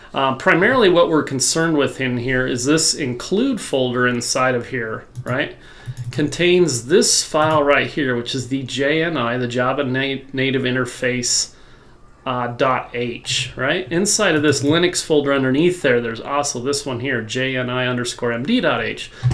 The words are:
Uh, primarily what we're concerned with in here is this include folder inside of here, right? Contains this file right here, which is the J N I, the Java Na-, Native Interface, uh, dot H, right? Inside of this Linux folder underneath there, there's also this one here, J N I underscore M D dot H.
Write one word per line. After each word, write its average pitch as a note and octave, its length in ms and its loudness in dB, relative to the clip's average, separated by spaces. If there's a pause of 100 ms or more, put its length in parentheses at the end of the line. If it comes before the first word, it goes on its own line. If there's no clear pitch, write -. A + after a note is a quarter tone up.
(160)
Uh, C3+ 200 0
primarily F#3+ 540 4
what E3 200 4
we're D3+ 140 2
concerned D#3 520 0
with C3 240 0
in B2 200 -2
here B2+ 260 0
is B2+ 200 -2
this D3+ 280 2
include F#3+ 640 -2
folder B2+ 480 0
inside B2 460 0
of A#2 140 -4
here, A2+ 380 -6 (180)
right? C3 320 -4 (560)
Contains D#3 720 2
this G3 380 4
file D#3 400 2
right C3+ 240 4
here, C3 280 -2
which A#2+ 200 -4
is B2 120 -6
the C3+ 140 -4
J C#3 420 -2
N E3 140 -2
I, A#2+ 220 -2
the B2 80 -2
Java B2+ 360 0
Na-, C3+ 380 -2 (100)
Native C3 300 0
Interface, B2 920 -2 (760)
uh, B2 180 -2
dot B2 480 -2
H, A#2+ 600 -6
right? C#3+ 360 -2
Inside F#3 440 2
of D3 80 2
this D3+ 180 2
Linux E3+ 420 2
folder C#3+ 300 2
underneath C#3 480 2
there, B2 180 4
there's A2+ 220 -4
also C#3 380 -2
this C#3+ 260 -2
one B2+ 140 -4
here, B2 240 -2
J B2+ 340 -2
N B2 140 -2
I B2+ 160 0
underscore B2 460 -2
M A#2 100 -4
D A#3 180 2
dot B2+ 220 0
H. - 280 -8 (220)